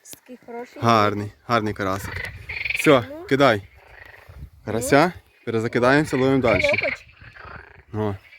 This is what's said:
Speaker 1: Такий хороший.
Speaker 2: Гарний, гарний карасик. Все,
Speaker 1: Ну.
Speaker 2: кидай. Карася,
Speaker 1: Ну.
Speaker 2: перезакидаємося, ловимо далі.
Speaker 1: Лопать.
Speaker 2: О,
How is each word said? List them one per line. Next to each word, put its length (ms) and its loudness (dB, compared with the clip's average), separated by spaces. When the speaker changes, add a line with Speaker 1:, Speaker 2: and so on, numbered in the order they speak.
Speaker 1:
Такий 260 -20
хороший. 360 -12
Speaker 2:
Гарний, 500 0
гарний 280 -2
карасик. 560 -8
Все, 360 4
Speaker 1:
Ну. 140 -14
Speaker 2:
кидай. 380 2
Карася, 520 2
Speaker 1:
Ну. 60 -20
Speaker 2:
перезакидаємося, 720 0
ловимо 260 2
далі. 220 2
Speaker 1:
Лопать. 420 -2
Speaker 2:
О, 200 -2